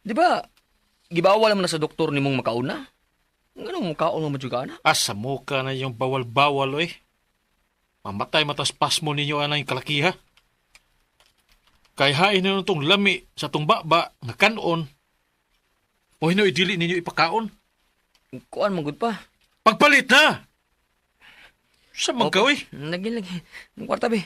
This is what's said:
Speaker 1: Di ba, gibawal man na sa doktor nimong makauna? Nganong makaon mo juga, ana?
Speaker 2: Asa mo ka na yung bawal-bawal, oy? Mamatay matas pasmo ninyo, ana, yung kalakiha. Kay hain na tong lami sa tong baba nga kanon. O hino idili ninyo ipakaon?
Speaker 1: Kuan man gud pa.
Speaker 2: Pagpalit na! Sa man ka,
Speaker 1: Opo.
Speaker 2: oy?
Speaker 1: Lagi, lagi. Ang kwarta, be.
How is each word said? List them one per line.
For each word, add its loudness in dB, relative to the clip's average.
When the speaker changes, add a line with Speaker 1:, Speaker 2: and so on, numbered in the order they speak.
Speaker 1:
Di -6
ba, 2
gibawal 4
man 0
na -2
sa -4
doktor -2
nimong 0
makauna? -4
Nganong -6
makaon -2
mo -4
juga, -6
ana? -14
Speaker 2:
Asa 2
mo -6
ka -2
na -4
yung -6
bawal-bawal, 0
oy? -4
Mamatay -2
matas -4
pasmo -2
ninyo, -2
ana, -2
yung -10
kalakiha. -2
Kay 4
hain 4
na 0
tong -2
lami 2
sa -8
tong -2
baba 2
nga -10
kanon. 0
O 2
hino 2
idili 0
ninyo -2
ipakaon? 0
Speaker 1:
Kuan -2
man -4
gud -6
pa. -4
Speaker 2:
Pagpalit 4
na! 6
Sa -4
man 0
ka, 2
Speaker 1:
Opo. 4
Speaker 2:
oy? 0
Speaker 1:
Lagi, -8
lagi. -8
Ang -10
kwarta, -2
be. 0